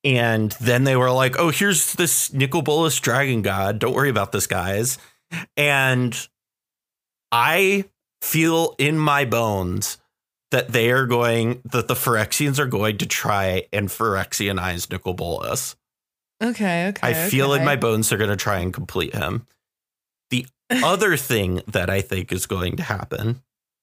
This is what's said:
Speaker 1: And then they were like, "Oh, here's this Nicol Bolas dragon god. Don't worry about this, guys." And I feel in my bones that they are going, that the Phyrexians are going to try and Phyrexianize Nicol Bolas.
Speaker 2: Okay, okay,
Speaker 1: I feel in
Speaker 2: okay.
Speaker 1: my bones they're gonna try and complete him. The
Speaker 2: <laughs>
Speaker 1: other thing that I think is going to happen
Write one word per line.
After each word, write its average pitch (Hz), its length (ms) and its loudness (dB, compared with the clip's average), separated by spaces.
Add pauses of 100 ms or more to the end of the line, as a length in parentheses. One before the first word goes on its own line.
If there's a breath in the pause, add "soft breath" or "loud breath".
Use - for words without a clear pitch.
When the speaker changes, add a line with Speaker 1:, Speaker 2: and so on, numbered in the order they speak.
Speaker 1:
And 117 480 2 (100)
then 123 240 2
they 135 100 2
were 127 160 4
like, 131 260 2
"Oh, 170 120 2
here's 190 440 0
this - 380 -2
Nicol 139 300 0
Bolas 151 380 0
dragon 127 420 0
god. 98 380 -2
Don't 117 140 0
worry 139 160 2
about 107 220 0
this, 101 160 -2
guys." 98 500 -2 (600 loud breath)
And 131 580 2 (1160)
I 190 540 2 (360)
feel 165 560 2
in 147 200 2
my 143 280 2
bones 101 720 -2 (540)
that - 200 2
they 117 200 4
are 131 140 4
going, 120 560 2 (100)
that 120 160 -2
the 127 60 0
Phyrexians 127 680 0
are 147 80 2
going 107 320 0
to - 60 -2
try 95 580 0 (100)
and 101 160 0
Phyrexianize 95 1000 -2
Nicol 92 220 -6
Bolas. 85 640 -6 (680)
Speaker 2:
Okay, 202 480 0
okay, 202 180 -8
Speaker 1:
I - 60 0 (160)
feel 139 240 2
in 139 80 2
Speaker 2:
okay. 160 40 2
Speaker 1:
my 143 100 4
bones 110 340 2
they're 117 80 2
gonna 104 180 0
try 98 240 -2
and 90 140 -4
complete - 420 -4
him. 101 300 -4 (840)
The 127 160 -2 (240)
Speaker 2:
<laughs> - 0 - (140)
Speaker 1:
other 180 340 2
thing 95 500 0
that 92 220 -2
I 98 120 0
think 92 300 -6
is 92 140 -4
going 104 320 -4
to - 60 -4
happen - 580 -4 (420)